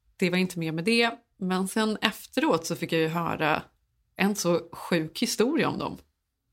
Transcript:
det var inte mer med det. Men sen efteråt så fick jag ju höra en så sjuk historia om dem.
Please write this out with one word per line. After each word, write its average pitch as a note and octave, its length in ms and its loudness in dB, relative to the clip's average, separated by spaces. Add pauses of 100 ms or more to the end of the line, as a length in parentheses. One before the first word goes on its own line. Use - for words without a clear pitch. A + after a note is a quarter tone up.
(160)
det F3+ 140 2
var F3+ 80 2
inte F#3 200 0
mer D#3+ 140 -2
med E3 120 -2
det. A#3 260 4 (260)
Men F#3 320 -2
sen A3 320 0
efteråt A3 680 0
så E3+ 100 -4
fick - 160 -4
jag E3 80 2
ju D#3+ 80 2
höra D#3+ 540 0 (540)
en G3+ 200 0
så F3 240 2 (120)
sjuk - 500 -2
historia A#3 460 0
om D#3 100 -4
dem. - 200 -6 (540)